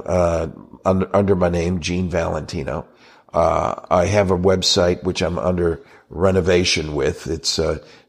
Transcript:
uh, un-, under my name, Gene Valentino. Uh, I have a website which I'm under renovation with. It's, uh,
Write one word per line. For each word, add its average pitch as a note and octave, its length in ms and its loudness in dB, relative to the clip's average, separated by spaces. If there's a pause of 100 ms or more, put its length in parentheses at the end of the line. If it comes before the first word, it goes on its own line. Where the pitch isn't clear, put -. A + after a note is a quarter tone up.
uh, E2+ 480 0 (340)
un-, F#2+ 300 0
under G2+ 220 4
my F#2 140 2
name, F2 300 -2
Gene F2 300 -2
Valentino. D#2+ 760 -4 (480)
Uh, E2 420 0 (140)
I F2 160 4
have G2 240 2
a F#2 80 2
website F2+ 680 2
which F#2 180 -4
I'm E2+ 180 -2
under E2+ 420 -2 (280)
renovation F2+ 840 0
with. C#2+ 340 -2
It's, - 300 -4
uh, D#2 260 -2 (260)